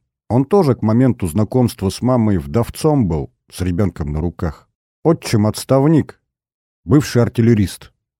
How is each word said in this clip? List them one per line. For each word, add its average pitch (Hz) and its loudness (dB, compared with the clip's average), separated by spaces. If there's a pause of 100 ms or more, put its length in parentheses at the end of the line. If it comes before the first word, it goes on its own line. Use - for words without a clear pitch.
(280)
Он 127 0
тоже 165 2
к - -8
моменту 113 2
знакомства 101 -2
с - -8
мамой 110 0
вдовцом 113 -2
был, 78 -4 (200)
с - -12
ребенком 87 -4
на 76 -4
руках. 85 -8 (360)
Отчим — 117 0
отставник, 135 0 (680)
бывший 131 2
артиллерист». 113 0 (280)